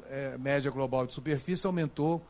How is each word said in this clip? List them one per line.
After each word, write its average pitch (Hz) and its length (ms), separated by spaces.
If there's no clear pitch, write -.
é, 135 300
média 139 320
global 131 360
de 123 60
superfície 151 540
aumentou 165 640